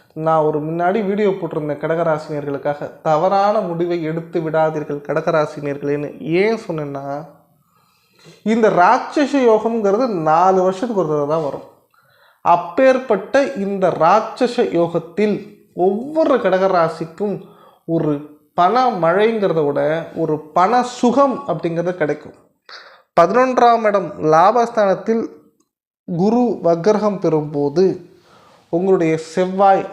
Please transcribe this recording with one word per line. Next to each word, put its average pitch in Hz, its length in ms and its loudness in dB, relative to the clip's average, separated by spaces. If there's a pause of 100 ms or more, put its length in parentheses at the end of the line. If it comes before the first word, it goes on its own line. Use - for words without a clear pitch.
(120)
நான் 160 300 0
ஒரு 151 200 0
முன்னாடி 175 420 0
வீடியோ 202 240 0
போட்டிருந்தேன் 160 520 -4
கடகராசினியர்களுக்காக, 151 1200 -4
"தவறான 196 580 2
முடிவை 175 420 -4
எடுத்து 165 380 -6
விடாதீர்கள் 156 640 -2
கடகராசினியர்களேன்னு." 147 1160 -4
ஏன் 202 380 0 (100)
சொன்னேன்னா, 143 580 -8 (1160)
இந்த 220 260 2
ராட்சச 233 680 2
யோகம்ங்கிறது 226 720 2
நாலு 180 540 2
வருஷத்துக்கு 185 400 -2
ஒரு 156 60 -2
தடவை 147 200 -2
தான் 160 160 -2
வரும். - 320 -10 (640)
அப்பேற்பட்ட 254 1120 2
இந்த 196 360 -2
ராட்சச 202 840 0
யோகத்தில் 170 1000 -2
ஒவ்வொரு 262 600 0
கடகராசிக்கும் 185 1120 -2 (400)
ஒரு 151 520 -4 (160)
பண 233 360 2
மழைங்கிறத 185 760 0
விட 147 480 -2
ஒரு 156 240 -2
பண 196 440 0
சுகம் 247 680 0
அப்படிங்கிறது 170 440 -4
கிடைக்கும். 151 400 -4 (880)
பதினொன்றாம் 240 600 4
இடம் 202 300 0 (120)
லாபஸ்தானத்தில் 208 1040 2 (880)
குரு 220 460 2
வக்ரகம் 196 580 0
பெறும்போது, 151 800 0 (680)
உங்களுடைய 170 480 0
செவ்வாய் 185 760 2